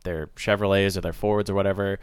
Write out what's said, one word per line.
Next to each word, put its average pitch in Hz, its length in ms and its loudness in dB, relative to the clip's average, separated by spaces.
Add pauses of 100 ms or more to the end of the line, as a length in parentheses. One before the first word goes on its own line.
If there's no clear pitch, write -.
their 80 320 -6
Chevrolets 98 600 2
or 90 40 -4
their 85 120 -4
Fords 104 360 0
or 98 40 -2
whatever. 98 500 0